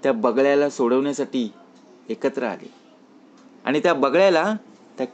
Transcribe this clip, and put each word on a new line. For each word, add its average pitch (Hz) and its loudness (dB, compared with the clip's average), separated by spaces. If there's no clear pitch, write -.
त्या 135 0
बगळ्याला 135 2
सोडवण्यासाठी 131 -2
एकत्र 131 -4
आले - -10
आणि 143 -2
त्या 175 2
बगळ्याला 165 2
त्या 131 -4